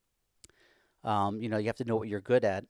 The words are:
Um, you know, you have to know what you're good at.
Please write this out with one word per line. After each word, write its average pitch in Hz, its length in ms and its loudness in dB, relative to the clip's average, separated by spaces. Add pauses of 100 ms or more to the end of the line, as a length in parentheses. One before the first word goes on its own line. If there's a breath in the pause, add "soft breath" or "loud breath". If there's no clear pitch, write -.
(1040 soft breath)
Um, 104 380 0
you 117 80 -6
know, 107 80 -2
you 107 100 -2
have 113 100 -2
to 120 80 -6
know 117 100 0
what 110 120 -2
you're 104 140 -4
good 120 220 4
at. 98 260 0